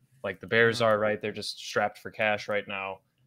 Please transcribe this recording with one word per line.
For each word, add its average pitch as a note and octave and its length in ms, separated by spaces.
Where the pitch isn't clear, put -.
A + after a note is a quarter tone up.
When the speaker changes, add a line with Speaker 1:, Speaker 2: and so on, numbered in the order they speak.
Speaker 1:
like F#2+ 180
the - 60
Bears A2+ 300
Speaker 2:
Mm-hmm. A#2+ 80
Speaker 1:
are, A2 140
right? G#2+ 220
They're G#2+ 120
just - 260
strapped - 400
for G2 120
cash G#2+ 380
right G2+ 200
now. G2 300